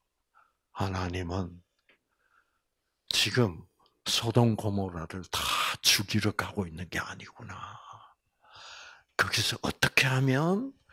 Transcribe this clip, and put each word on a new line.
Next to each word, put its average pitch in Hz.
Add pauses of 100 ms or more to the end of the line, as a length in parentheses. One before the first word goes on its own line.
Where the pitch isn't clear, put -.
(720)
하나님은 90 (1500)
지금 104 (440)
소돔 117
고모라를 95
다 87 (400)
죽이러 104
가고 -
있는 82
게 -
아니구나. - (1600)
거기서 110
어떻게 -
하면 147 (220)